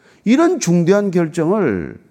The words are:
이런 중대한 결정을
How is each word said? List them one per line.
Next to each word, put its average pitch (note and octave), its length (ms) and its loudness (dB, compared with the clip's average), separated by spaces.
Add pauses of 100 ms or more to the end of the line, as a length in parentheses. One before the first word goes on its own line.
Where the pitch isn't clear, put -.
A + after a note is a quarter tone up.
(240)
이런 D#4 360 2
중대한 F3+ 520 0
결정을 D#3+ 880 -2 (120)